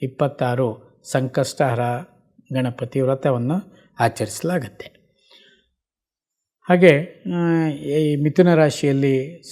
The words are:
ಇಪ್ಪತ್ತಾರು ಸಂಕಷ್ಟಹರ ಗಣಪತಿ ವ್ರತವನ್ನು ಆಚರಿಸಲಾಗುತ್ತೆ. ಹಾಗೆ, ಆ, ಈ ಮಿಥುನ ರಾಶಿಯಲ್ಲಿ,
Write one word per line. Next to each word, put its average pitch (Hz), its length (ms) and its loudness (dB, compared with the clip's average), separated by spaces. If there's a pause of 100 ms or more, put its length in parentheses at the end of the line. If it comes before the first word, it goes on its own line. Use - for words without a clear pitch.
ಇಪ್ಪತ್ತಾರು 127 1000 -4 (100)
ಸಂಕಷ್ಟಹರ 131 680 -2 (720)
ಗಣಪತಿ 127 480 -4
ವ್ರತವನ್ನು 135 840 -2 (120)
ಆಚರಿಸಲಾಗುತ್ತೆ. 120 960 -4 (1700)
ಹಾಗೆ, 175 540 4 (100)
ಆ, 165 360 0
ಈ 147 460 -2
ಮಿಥುನ 156 380 4
ರಾಶಿಯಲ್ಲಿ, 139 880 2 (100)